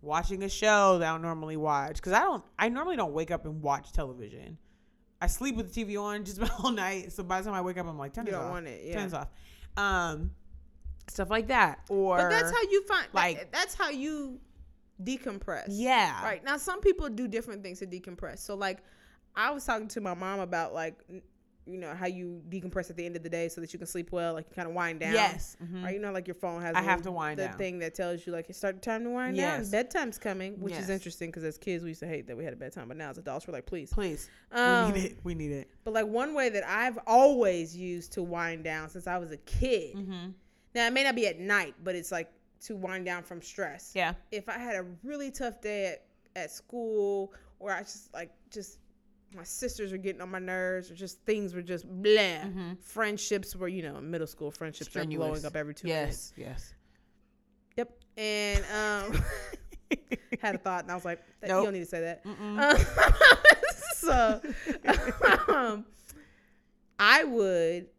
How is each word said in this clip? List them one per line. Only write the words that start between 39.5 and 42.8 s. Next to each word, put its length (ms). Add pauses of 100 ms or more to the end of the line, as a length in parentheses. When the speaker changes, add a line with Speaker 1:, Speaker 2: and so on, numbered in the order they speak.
Speaker 1:
Mm-hmm. 340 (440)
Speaker 2:
now, 120
it 60
may 120
not 100
be 120
at 120
night, 360 (100)
but 100
it's, 180
like, 180 (320)
to 140
wind 300